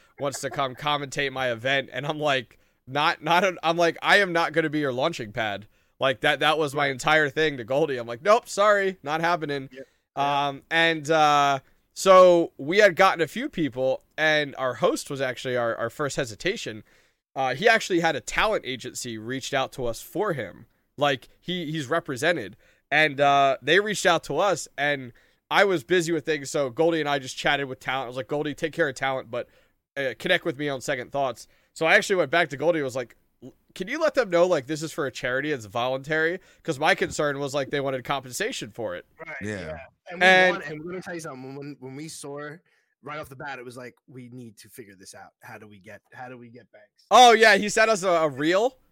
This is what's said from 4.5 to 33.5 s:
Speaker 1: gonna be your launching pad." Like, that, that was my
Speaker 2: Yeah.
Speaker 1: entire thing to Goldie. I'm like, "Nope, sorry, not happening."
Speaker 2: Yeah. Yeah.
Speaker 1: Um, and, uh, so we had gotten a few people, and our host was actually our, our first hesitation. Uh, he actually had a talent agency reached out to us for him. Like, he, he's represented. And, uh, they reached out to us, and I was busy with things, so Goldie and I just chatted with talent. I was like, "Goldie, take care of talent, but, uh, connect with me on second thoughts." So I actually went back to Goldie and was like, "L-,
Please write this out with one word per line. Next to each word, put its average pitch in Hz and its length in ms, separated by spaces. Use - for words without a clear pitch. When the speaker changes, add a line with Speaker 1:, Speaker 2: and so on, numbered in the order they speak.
Speaker 1:
gonna 160 160
be 151 100
your 143 140
launching 123 380
pad." 104 360
Like, 131 240
that, 147 200
that 151 160
was 147 180
my 143 120
Speaker 2:
Yeah. 139 60
Speaker 1:
entire 151 360
thing 156 280
to 120 60
Goldie. 135 340
I'm 117 100
like, 117 140
"Nope, 208 280
sorry, 196 540
not 151 180
happening." 151 500
Speaker 2:
Yeah. 131 100
Yeah. 143 320
Speaker 1:
Um, 139 200
and, 165 400
uh, 147 500
so 180 640
we 156 220
had 196 180
gotten 175 240
a 151 60
few 247 220
people, 131 540
and 151 400
our 127 180
host 233 340
was 135 120
actually 127 360
our, 117 200
our 117 120
first 143 280
hesitation. 131 640
Uh, 135 200
he 190 140
actually 202 320
had 254 160
a 117 40
talent 196 440
agency 123 520
reached 123 360
out 131 200
to 127 120
us 113 160
for 190 320
him. 101 320
Like, 139 320
he, 175 320
he's 156 160
represented. 139 720
And, 147 300
uh, 139 400
they 156 180
reached 208 260
out 165 200
to 143 120
us, 180 300
and 139 340
I 170 140
was 185 180
busy 170 280
with 160 140
things, 147 240
so 143 200
Goldie 160 300
and 147 100
I 143 100
just 127 180
chatted 143 300
with 127 120
talent. 131 260
I - 20
was 123 100
like, 131 100
"Goldie, 147 260
take 156 200
care 165 160
of 131 60
talent, 131 360
but, 117 160
uh, 131 220
connect 180 260
with 151 140
me 147 100
on 135 120
second 127 300
thoughts." 135 360
So 160 120
I 175 100
actually 202 220
went 147 140
back 170 180
to 139 80
Goldie 131 220
and 143 60
was 123 100
like, 127 200
"L-, 131 100